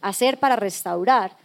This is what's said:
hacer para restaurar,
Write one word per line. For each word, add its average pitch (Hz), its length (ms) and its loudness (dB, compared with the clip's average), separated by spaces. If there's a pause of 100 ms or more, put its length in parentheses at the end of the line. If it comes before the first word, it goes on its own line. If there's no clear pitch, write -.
hacer 247 360 0
para 269 180 2
restaurar, 190 760 0 (120)